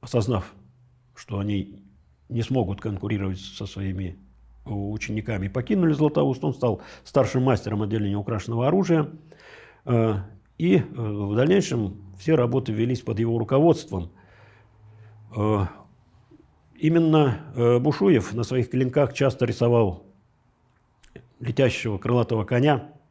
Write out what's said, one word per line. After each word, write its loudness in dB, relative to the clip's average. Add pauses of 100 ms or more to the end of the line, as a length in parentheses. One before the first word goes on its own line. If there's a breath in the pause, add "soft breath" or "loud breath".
осознав, -2 (600)
что -10
они -6 (460)
не -4
смогут -2
конкурировать -4
со -14
своими -8 (480)
учениками, -6
покинули 2
Златоуст, 2
он -2
стал -2 (220 loud breath)
старшим 2
мастером 0
отделения -2
украшенного -4
оружия. 2 (760 loud breath)
Э, 2 (420)
и, 4
э, 4
в -4
дальнейшем 0
все 0
работы 0
велись -2
под -6
его 0
руководством. 2 (1200 soft breath)
Э, 0 (1120 loud breath)
именно, 4 (140)
э, 4
Бушуев 2
на -4
своих -2
клинках 0
часто 0
рисовал 2 (1300)
летящего 0
крылатого 0
коня. 0 (200)